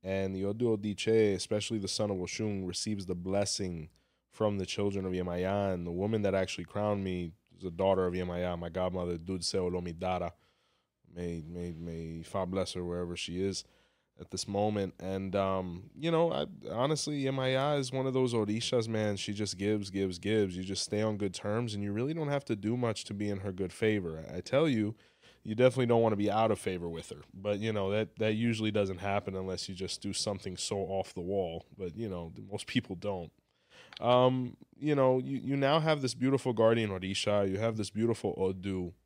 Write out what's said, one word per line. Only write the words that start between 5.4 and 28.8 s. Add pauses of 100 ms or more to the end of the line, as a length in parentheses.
And
the
woman
that
actually
crowned
me (240)
is
the
daughter
of
Yemaya,
my
godmother,
Dudse
Olomidara. (800)
May,
may,
may
Ifa
bless
her
wherever
she
is (560)
at
this
moment.
And,
um,
you
know,
I, (260)
honestly,
Yemaya
is
one
of
those
Orishas,
man.
She
just
gives,
gives,
gives.
You
just
stay
on
good
terms,
and
you
really
don't
have
to
do
much
to
be
in
her
good
favor.
I,
I
tell
you, (480)
you
definitely
don't
wanna
be
out
of
favor
with
her. (120)
But,
you
know,
that,
that
usually
doesn't